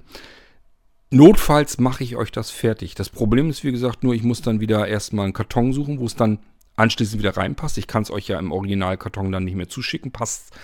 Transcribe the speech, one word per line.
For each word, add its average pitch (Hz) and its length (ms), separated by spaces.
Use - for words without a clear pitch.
Notfalls 147 640
mache 127 260
ich 120 120
euch 117 160
das - 180
fertig. 107 440
Das 98 160
Problem 123 400
ist, - 140
wie 143 60
gesagt, 123 320
nur, 123 120
ich 113 80
muss 117 180
dann 110 200
wieder 107 280
erstmal 104 380
einen 95 80
Karton 120 400
suchen, 143 260
wo 120 60
es 107 100
dann 107 220
anschließend 110 460
wieder 98 160
reinpasst. 92 400
Ich 101 100
kann's - 240
euch - 180
ja 95 100
im 87 120
Originalkarton 95 800
dann 95 140
nicht 92 100
mehr 87 140
zuschicken, - 420
passt - 420